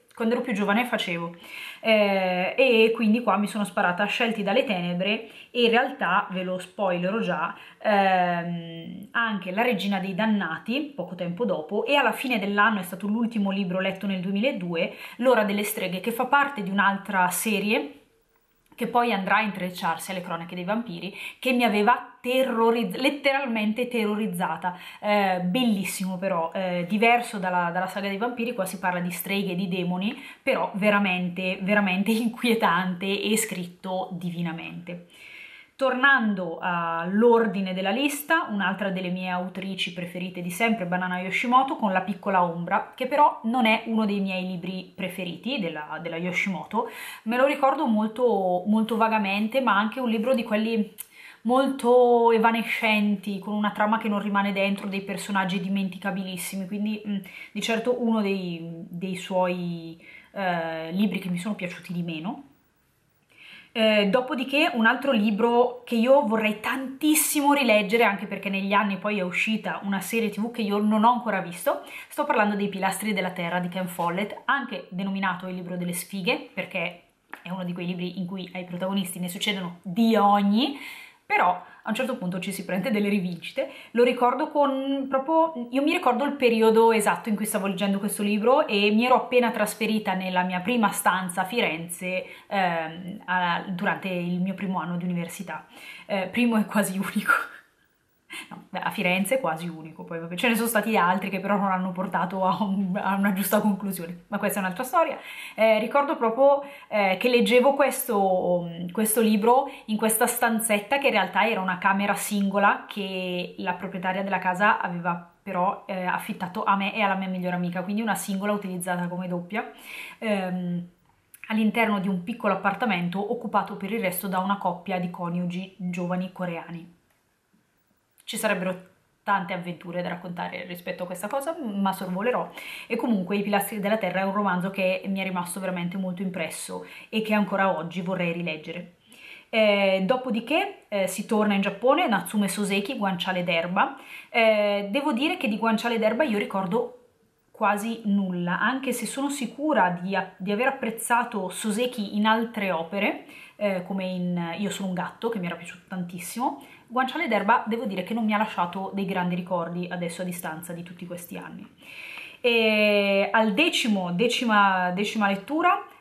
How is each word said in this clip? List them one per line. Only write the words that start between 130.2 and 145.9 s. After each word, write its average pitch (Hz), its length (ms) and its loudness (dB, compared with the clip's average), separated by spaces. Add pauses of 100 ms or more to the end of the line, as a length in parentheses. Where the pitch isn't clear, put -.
rispetto 180 340 -10
a 180 60 -6
questa 185 200 -8
cosa, 285 300 -4
ma 202 360 0
sorvolerò. 190 580 -4 (340)
E 240 100 -4
comunque 202 420 0
I 202 40 0
Pilastri 202 380 0
della 202 180 0
Terra 185 220 -2
è 190 40 0
un 196 100 -2
romanzo 190 360 0
che 185 380 0
mi 196 120 -2
è 190 40 -4
rimasto 185 360 -6
veramente 180 380 -4
molto 185 240 -4
impresso 180 640 -6 (240)
e 214 140 -2
che 214 100 0
ancora 196 420 2
oggi 165 260 -6
vorrei 175 300 -2
rileggere. 170 640 -8 (520)
Eh, 202 560 4
dopodiché, 254 840 0
eh, 196 180 0
si 190 180 -6
torna 208 300 2
in 196 60 2
Giappone, 233 460 2
Natsume 202 420 0
Soseki, 202 480 -2
Guanciale 185 460 -2
d'erba. 175 540 0 (320)
Eh, 208 640 4
devo 285 200 0
dire 294 260 0
che - 100 -2
di 202 100 0
Guanciale 226 400 0